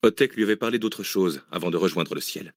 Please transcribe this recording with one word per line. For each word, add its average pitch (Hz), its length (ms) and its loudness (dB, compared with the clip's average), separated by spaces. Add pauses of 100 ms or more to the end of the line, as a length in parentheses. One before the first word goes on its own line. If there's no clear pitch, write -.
Otek 123 320 4
lui 110 80 0
avait 104 140 2
parlé 117 220 -2
d'autre 110 240 -4
chose 90 480 0
avant 87 200 -4
de 85 60 -2
rejoindre 85 380 0
le - 60 -6
ciel. - 360 -10